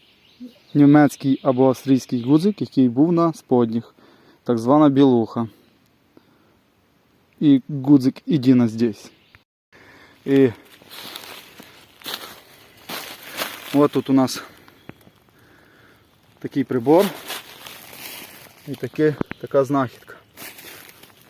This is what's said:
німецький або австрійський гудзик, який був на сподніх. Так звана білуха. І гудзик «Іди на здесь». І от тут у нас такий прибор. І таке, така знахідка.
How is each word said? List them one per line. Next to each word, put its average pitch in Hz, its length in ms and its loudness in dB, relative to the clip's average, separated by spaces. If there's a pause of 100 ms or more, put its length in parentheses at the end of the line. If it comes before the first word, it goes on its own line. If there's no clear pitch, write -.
(720)
німецький 143 720 4
або 131 240 2
австрійський 127 560 -2
гудзик, 156 380 0
який 127 280 0
був 143 220 0
на 165 220 0
сподніх. 117 640 -2 (480)
Так 120 140 -2
звана 143 320 2
білуха. 123 580 0 (1900)
І 143 300 4
гудзик 135 460 2 (100)
«Іди 131 300 2
на 120 120 2
здесь». 113 440 -6 (1120)
І 139 240 4 (3250)
от 143 180 2
тут 135 180 -6
у 135 40 2
нас 131 300 0 (2000)
такий 135 240 -6
прибор. 135 420 2 (1600)
І 139 80 -12
таке, 151 400 -4 (260)
така 139 220 -2
знахідка. 131 520 -6 (1160)